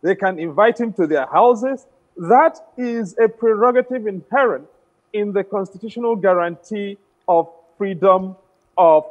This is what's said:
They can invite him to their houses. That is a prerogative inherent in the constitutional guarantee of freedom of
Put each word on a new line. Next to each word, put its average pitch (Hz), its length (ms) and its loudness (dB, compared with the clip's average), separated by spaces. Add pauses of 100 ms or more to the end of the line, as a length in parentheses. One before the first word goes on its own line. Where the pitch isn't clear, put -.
They 180 140 0
can 190 240 -4
invite 185 420 0
him 226 140 -4
to 170 120 0
their 147 200 0
houses. 240 600 2 (300)
That 254 420 2 (200)
is 233 400 -6
a 226 100 4
prerogative 240 800 0
inherent 190 600 -2 (460)
in 208 200 -4
the 190 120 -2
constitutional 214 720 -6
guarantee 190 840 -4 (280)
of 165 220 2 (300)
freedom 190 580 0 (400)
of 160 340 6